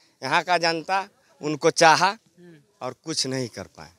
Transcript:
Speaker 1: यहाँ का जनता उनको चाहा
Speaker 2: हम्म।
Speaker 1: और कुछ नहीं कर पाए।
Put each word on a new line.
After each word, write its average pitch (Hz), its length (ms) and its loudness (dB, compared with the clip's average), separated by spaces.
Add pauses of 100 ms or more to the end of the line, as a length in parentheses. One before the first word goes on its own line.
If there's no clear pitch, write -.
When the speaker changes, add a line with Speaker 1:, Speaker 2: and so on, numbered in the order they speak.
(240)
Speaker 1:
यहाँ 160 200 0
का 175 140 0
जनता 170 500 -4 (340)
उनको 156 280 -2
चाहा 160 400 4
Speaker 2:
हम्म। 175 460 -14 (260)
Speaker 1:
और 123 140 -8 (100)
कुछ 156 220 -6
नहीं 131 200 -4
कर 101 160 -14
पाए। 82 360 -20